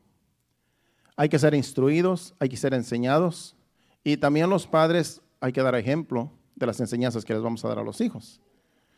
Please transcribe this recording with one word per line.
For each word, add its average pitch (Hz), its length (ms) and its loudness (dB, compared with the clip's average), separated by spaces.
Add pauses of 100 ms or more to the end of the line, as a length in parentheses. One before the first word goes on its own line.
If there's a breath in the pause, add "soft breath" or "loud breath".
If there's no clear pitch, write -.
(1160)
hay 147 120 2
que 151 100 2
ser 147 160 6
instruidos, 151 840 0
hay 139 100 0
que 117 80 -8
ser 131 180 -2
enseñados, 127 840 -2 (480)
y 147 140 0
también 151 320 2
los 185 160 0
padres 160 560 2 (180)
hay 127 120 -2
que 131 100 0
dar 127 120 2
ejemplo 127 560 -2 (240)
de 127 120 -4
las 113 140 -2
enseñanzas 120 440 -2
que 113 100 -4
les 110 80 -2
vamos 117 220 -6
a 113 40 -2
dar 110 120 -4
a - 20 -6
los 107 180 -8
hijos. - 400 -6 (580)